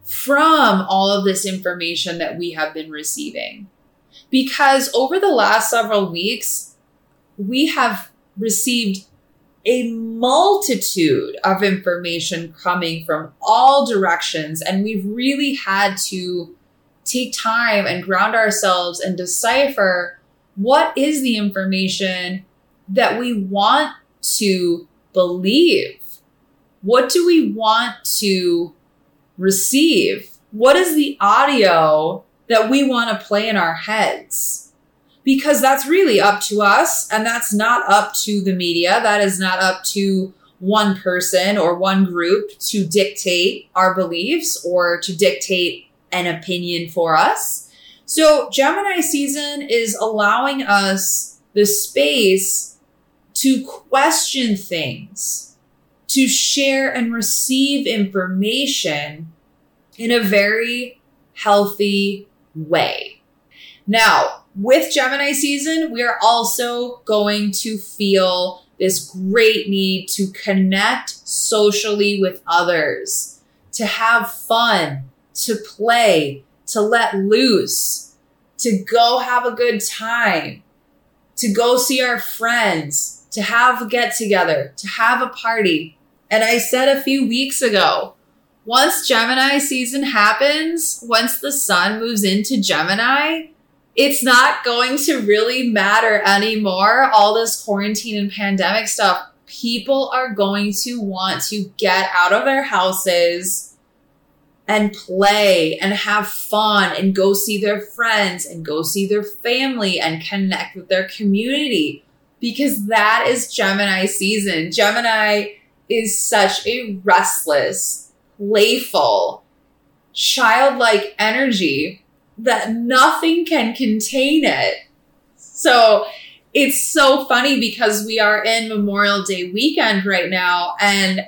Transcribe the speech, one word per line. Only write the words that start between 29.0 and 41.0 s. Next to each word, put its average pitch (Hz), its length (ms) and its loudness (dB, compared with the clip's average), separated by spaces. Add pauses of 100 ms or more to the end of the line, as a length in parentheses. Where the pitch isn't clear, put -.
receive? 190 920 2 (220)
What 254 260 6
is 349 180 2
the 285 240 0
audio 190 1040 4 (240)
that 220 220 2
we 277 180 2
want 233 220 0
to 202 160 -6
play 214 240 -2
in 208 80 -2
our 165 180 0
heads? - 960 -4 (520)
Because 269 380 2
that's 269 240 2
really 311 360 4
up 202 220 2
to 208 180 -2
us, 214 500 2
and 220 140 0
that's 233 280 -2
not 220 380 0
up 202 220 4 (100)
to 208 180 -2
the 185 120 -2
media. 180 500 0
That 208 180 2
is 190 180 0
not 185 200 -2
up 185 280 0
to 190 460 -2 (260)
one 202 380 0
person 185 600 0